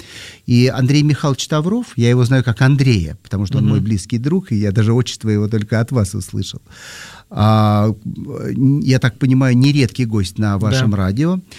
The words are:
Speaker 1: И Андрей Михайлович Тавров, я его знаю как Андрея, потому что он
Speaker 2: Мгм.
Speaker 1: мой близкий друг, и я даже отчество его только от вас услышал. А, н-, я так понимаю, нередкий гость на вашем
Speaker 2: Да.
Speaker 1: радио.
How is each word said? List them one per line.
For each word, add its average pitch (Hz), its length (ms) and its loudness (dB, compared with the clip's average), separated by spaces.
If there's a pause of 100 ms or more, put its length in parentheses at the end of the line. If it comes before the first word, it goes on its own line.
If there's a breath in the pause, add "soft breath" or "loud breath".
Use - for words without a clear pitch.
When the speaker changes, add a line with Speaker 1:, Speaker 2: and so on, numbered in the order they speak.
(460 loud breath)
Speaker 1:
И 120 220 4
Андрей 135 360 2
Михайлович 147 440 0
Тавров, 180 480 -2
я 120 140 2
его 123 160 4
знаю 127 180 2
как 120 180 -2
Андрея, 131 640 2
потому 98 220 -4
что - 140 -2
он - 40 2
Speaker 2:
Мгм. 104 80 2
Speaker 1:
мой 104 80 2
близкий 104 380 -2
друг, 156 340 -2
и 113 60 0
я 104 140 0
даже 107 200 2
отчество 117 380 -2
его 104 180 0
только 107 320 -2
от 113 120 -2
вас 107 220 -2
услышал. 101 480 -8 (680 loud breath)
А, 107 640 2 (100)
н-, - 800 -2
я 131 180 2
так 123 180 -2
понимаю, 131 400 2
нередкий 131 480 2
гость 107 320 -4
на 104 200 0
вашем 127 340 0
Speaker 2:
Да. 101 60 -2
Speaker 1:
радио. 127 420 0 (200 loud breath)